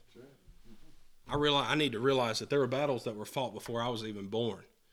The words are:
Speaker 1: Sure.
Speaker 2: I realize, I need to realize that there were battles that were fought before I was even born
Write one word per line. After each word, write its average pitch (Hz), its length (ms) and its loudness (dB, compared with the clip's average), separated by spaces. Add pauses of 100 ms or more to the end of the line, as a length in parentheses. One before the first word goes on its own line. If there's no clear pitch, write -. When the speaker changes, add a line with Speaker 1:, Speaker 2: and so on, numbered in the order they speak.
(120)
Speaker 1:
Sure. 117 120 -20 (1040)
Speaker 2:
I 127 60 -2
realize, 143 340 4
I 139 60 4
need 151 160 4
to 107 80 -4
realize 123 400 4
that 110 100 -8
there 143 100 4
were 131 80 4
battles 131 360 0
that 113 120 -6
were 104 80 -8
fought 120 300 -4
before 117 300 -4
I 123 60 0
was 110 140 -4
even 104 260 -8
born 110 340 -2 (300)